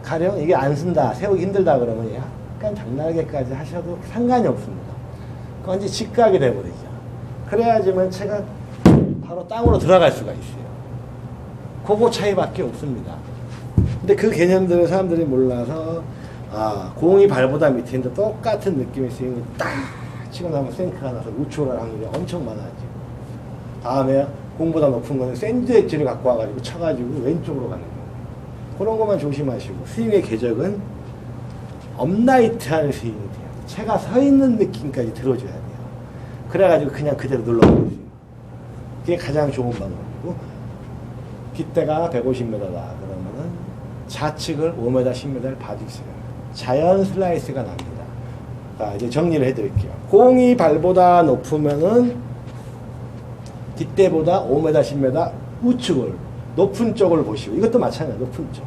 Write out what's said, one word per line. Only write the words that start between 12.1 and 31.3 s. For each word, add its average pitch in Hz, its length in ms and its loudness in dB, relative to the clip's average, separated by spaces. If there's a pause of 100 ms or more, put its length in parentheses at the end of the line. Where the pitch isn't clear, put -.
없습니다. 117 520 -6 (840)
근데 202 160 4
그 220 160 4
개념들을 175 560 6
사람들이 170 380 2
몰라서, 131 760 0 (500)
아, 104 440 -4
공이 196 320 8
발보다 139 420 4
밑에 127 280 -2
있는데 127 180 -4
똑같은 202 600 -2
느낌의 127 340 -4
스윙이 123 320 -6 (140)
딱 - 120 -2 (640)
치고 175 180 -8
나면 139 220 -2
생크가 139 400 -6
나서 117 180 -8
우측으로 135 420 -4
갈 117 100 -4
확률이 113 320 -8
엄청 165 320 -4
많아지고 107 260 -10 (1120)
다음에 135 440 2 (300)
공보다 160 300 2
높은 131 300 0
거는 127 180 -2
샌드 226 360 -2
엣지를 156 340 4
갖고 123 240 0
와가지고 110 320 0
쳐가지고 147 640 -4
왼쪽으로 139 460 -2
가는 90 140 -8
거예요. - 220 -12 (720)
그런 220 200 0
것만 208 220 2
조심하시고, 131 680 -4
스윙의 214 360 2
궤적은 120 580 0 (1200)